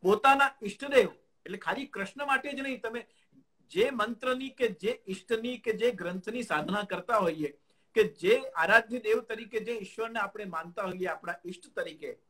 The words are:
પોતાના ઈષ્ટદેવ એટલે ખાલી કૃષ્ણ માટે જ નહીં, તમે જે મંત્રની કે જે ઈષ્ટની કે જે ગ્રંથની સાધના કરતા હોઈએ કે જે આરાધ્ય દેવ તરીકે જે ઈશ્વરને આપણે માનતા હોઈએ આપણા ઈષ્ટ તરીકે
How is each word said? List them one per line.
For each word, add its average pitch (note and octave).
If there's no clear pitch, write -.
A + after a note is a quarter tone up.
પોતાના C4+
ઈષ્ટદેવ B3
એટલે G3
ખાલી A3+
કૃષ્ણ G3
માટે C4+
જ C#4
નહીં, C4+
તમે A3+
જે A3+
મંત્રની B3+
કે B3+
જે G#3+
ઈષ્ટની A3+
કે A3+
જે A3
ગ્રંથની F#3
સાધના F3+
કરતા G3
હોઈએ D#3+
કે A3
જે G3+
આરાધ્ય A3
દેવ A3
તરીકે A3
જે A3
ઈશ્વરને A3+
આપણે G3+
માનતા F3
હોઈએ F#3
આપણા E3+
ઈષ્ટ -
તરીકે D#3